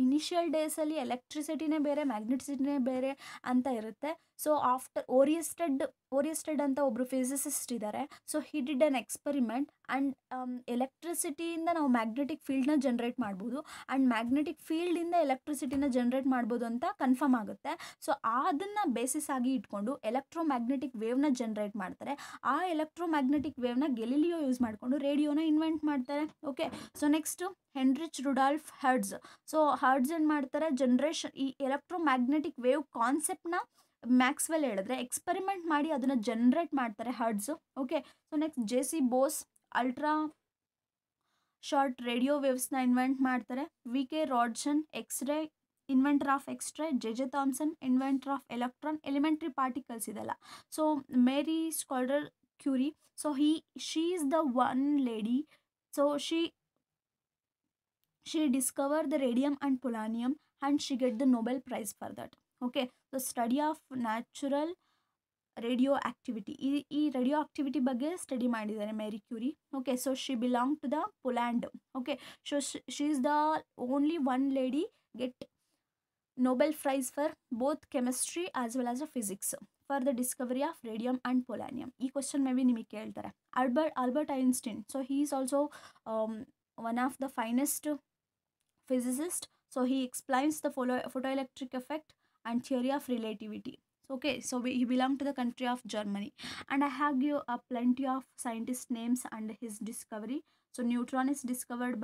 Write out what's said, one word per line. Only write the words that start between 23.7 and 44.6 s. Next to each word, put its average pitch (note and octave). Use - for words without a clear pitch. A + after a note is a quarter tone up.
ಗೆಲಿಲಿಯೋ C#4+
ಯೂಸ್ C4
ಮಾಡ್ಕೊಂಡು B3
ರೇಡಿಯೋನ D4
ಇನ್ವೆಂಟ್ D#4+
ಮಾಡ್ತಾರೆ. D4
ಓಕೆ, C#4
so D4
ನೆಕ್ಸ್ಟ್ D#4
ಹೆನ್ರಿಚ್ C4+
ರುಡಾಲ್ಫ್ C#4
ಹರ್ಟ್ಜ್. B3+
So D4+
ಹರ್ಟ್ಜ್ C4
ಏನ್ D#4
ಮಾಡ್ತಾರೆ, D4
ಜನರೇಷನ್, C4
ಈ C4+
ಎಲೆಕ್ಟ್ರೋಮ್ಯಾಗ್ನೆಟಿಕ್ C#4+
ವೇವ್ C4
ಕಾನ್ಸೆಪ್ಟ್‌ನ D4
ಮ್ಯಾಕ್ಸ್‌ವೆಲ್ C#4+
ಹೇಳಿದ್ರೆ A3
ಎಕ್ಸ್ಪೆರಿಮೆಂಟ್ F4+
ಮಾಡಿ D4+
ಅದನ್ನ C4
ಜನರೇಟ್ B3
ಮಾಡ್ತಾರೆ A#3
ಹರ್ಟ್ಜ್. A3+
ಓಕೆ, C4+
so -
ನೆಕ್ಸ್ಟ್ D4+
ಜೆ B3
ಸಿ D#4+
ಬೋಸ್ B3+
ಅಲ್ಟ್ರಾ D4+
ಶಾರ್ಟ್ C#4
ರೇಡಿಯೋ B3
ವೇವ್ಸ್‌ನ C4+
ಇನ್ವೆಂಟ್ B3+
ಮಾಡ್ತಾರೆ. B3+
ವಿ C4
ಕೆ D#4
ರಾಡ್ಸನ್ C#4